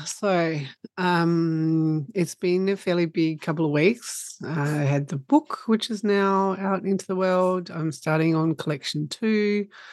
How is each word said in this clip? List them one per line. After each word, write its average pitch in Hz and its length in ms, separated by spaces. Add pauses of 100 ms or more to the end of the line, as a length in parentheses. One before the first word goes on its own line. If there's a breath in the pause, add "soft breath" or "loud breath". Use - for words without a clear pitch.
So, 170 520 (400)
um, 160 1160
it's 175 200
been 185 340
a 196 80
fairly 175 280
big 160 360
couple 160 240
of 147 60
weeks. 175 720
I 147 220
had 143 420
the 160 80
book, - 480
which 220 240
is 214 140
now 196 540
out 196 280
into 190 200
the 190 120
world. 185 520
I'm 160 220
starting 160 420
on 160 220
collection 151 540
two. 208 580 (260 loud breath)